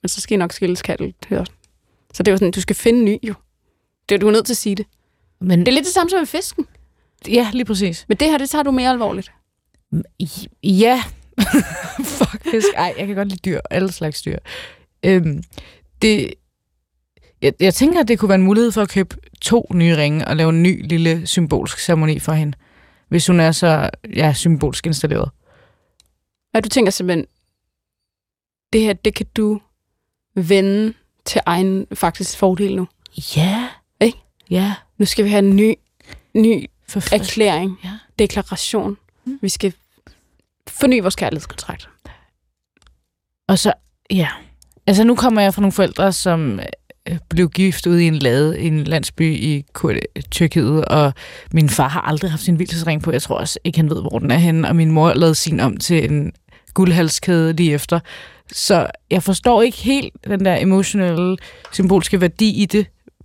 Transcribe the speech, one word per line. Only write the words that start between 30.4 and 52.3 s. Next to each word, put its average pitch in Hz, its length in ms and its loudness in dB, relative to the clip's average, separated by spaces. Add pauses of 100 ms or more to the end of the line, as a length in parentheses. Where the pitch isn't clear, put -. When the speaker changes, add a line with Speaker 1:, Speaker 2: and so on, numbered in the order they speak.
Speaker 1:
til - 200 -2
egen 190 480 0
faktisk - 440 -4
fordel 190 380 0
nu. 185 120 -4 (480)
Speaker 2:
Ja. 196 320 0 (340)
Speaker 1:
Ikke? 233 160 2 (320)
Speaker 2:
Ja. 190 240 0 (240)
Speaker 1:
Nu 208 80 2
skal 208 200 0
vi 202 40 0
have 208 100 2
en 196 160 4
ny, 220 180 4 (600)
ny 220 300 4 (220)
Speaker 2:
Forfrisk. - 260 -4 (180)
Speaker 1:
erklæring, 190 520 0
Speaker 2:
Ja. 185 80 -12 (280)
Speaker 1:
deklaration. 202 800 -4 (280)
Speaker 2:
Mm. 269 160 -10
Speaker 1:
Vi 196 80 -2
skal 190 240 -4 (960)
forny 254 320 2
vores 185 140 -2
kærlighedskontrakt. - 720 -10 (1600)
Speaker 2:
Og 190 120 2
så, - 140 0 (380)
ja. 175 160 2 (600)
Altså, 202 160 6
nu 240 120 6
kommer 220 260 2
jeg 196 120 4
fra 202 80 -2
nogle 196 100 4
forældre, 190 420 0
som, 160 460 -2 (480)
øh, 170 100 -6 (120)
blev 170 200 2
gift 185 380 0
ude 175 160 4
i 165 40 4
en 156 80 2
lade, 143 460 0
i 165 60 -2
en 156 160 0
landsby 156 540 -2
i 143 360 -4
Kur-, - 480 -4 (100)
Tyrkiet, 156 540 0
og 147 280 2 (380)
min 156 180 2
far 131 180 0
har 143 140 -4
aldrig 156 300 -4